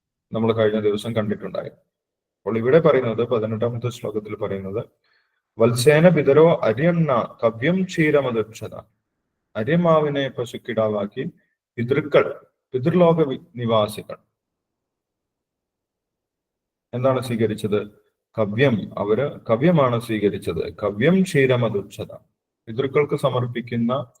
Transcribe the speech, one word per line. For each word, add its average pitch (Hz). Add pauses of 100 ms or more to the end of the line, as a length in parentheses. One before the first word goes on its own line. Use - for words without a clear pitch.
(340)
നമ്മൾ 113
കഴിഞ്ഞ 107
ദിവസം 104
കണ്ടിട്ടുണ്ടായിരുന്നു. 104 (560)
അപ്പോൾ 110
ഇവിടെ 131
പറയുന്നത്, 120
പതിനെട്ടാമത്തെ 117
ശ്ലോകത്തിൽ 107
പറയുന്നത്, 98 (720)
"വത്സേന 127
പിതരോ 151
അര്യണ്ണ 143
കവ്യം 135
ക്ഷീരമദക്ഷത." 127 (800)
അര്യമാവിനെ 147
പശുക്കിടാവാക്കി 110 (500)
പിതൃക്കൾ, 139 (320)
പിതൃലോക 165
വി-, 127 (100)
നിവാസികൾ 110 (2750)
എന്താണ് 127
സ്വീകരിച്ചത്? 107 (500)
കവ്യം. 110
അവര് 107 (100)
കവ്യമാണ് 127
സ്വീകരിച്ചത്. 98
കവ്യം 123
ക്ഷീരമദക്ഷത. 120 (540)
പിതൃക്കൾക്ക് 143
സമർപ്പിക്കുന്ന, 120 (280)